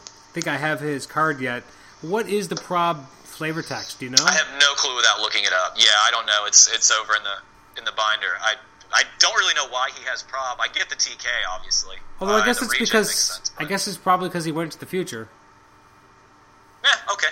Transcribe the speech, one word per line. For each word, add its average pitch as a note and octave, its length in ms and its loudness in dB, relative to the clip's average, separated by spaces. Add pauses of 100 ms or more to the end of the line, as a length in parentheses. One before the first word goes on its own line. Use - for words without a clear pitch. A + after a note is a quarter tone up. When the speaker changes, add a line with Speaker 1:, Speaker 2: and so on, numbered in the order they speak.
(340)
Speaker 1:
think E3+ 120 -6
I D3 120 -2
have D3+ 220 -2
his D3 260 -4
card D#3 340 0
yet. B2 220 -4 (400)
What F#3 260 -2
is G3 200 0
the E3+ 80 -6
prob E3+ 520 0 (160)
flavor D#3+ 380 -6
text? - 380 -10
Do C3+ 40 -8
you B2 60 -8
know? C3 160 4
Speaker 2:
I F3+ 80 4
have D#3 140 2 (120)
no C#3+ 140 4
clue C3+ 220 -2
without A2 240 4
looking G#2+ 240 0
it G2 100 0
up. F2+ 240 0
Yeah, A2 80 6 (180)
I A#2 60 4
don't A#2 160 0
know. G#2 200 2
It's, - 240 6
it's A#2 200 2
over A2 260 2
in G#2 60 -2
the, - 560 -12
in A#2 80 -10
the G#2+ 60 -4
binder. G#2+ 500 0
I, G#2+ 140 0 (360)
I B2+ 120 4 (160)
don't F#3 180 2
really F#3 160 2
know C#3+ 140 0
why B2 280 -2
he B2+ 80 -16
has B2 180 -6
prob. B2+ 380 -6
I A#2 80 0
get - 220 -4
the C#3+ 60 -8
T B2+ 200 -2
K, - 100 -12 (300)
obviously. - 400 -4 (240)
Speaker 1:
Although G3 160 2
I G#3+ 40 4
Speaker 2:
Uh, G#3+ 40 4
Speaker 1:
guess A#3 140 2
Speaker 2:
the B3 80 -2
Speaker 1:
it's A3+ 80 0
Speaker 2:
regen A#3+ 100 0
Speaker 1:
because, G#3+ 240 2
Speaker 2:
makes - 100 -2 (180)
sense, - 200 -8
Speaker 1:
I D#3 60 -6
Speaker 2:
but D3+ 80 -4
Speaker 1:
guess G3 180 -2
it's F3 80 -6
probably F#3 320 2
'cause E3+ 160 -4
he D#3+ 80 -2
went D#3+ 200 -4
to - 60 -16
the C3+ 60 -16
future. B2+ 460 -6 (1500)
Speaker 2:
Yeah, C#4 60 4 (220)
okay, D#3+ 200 0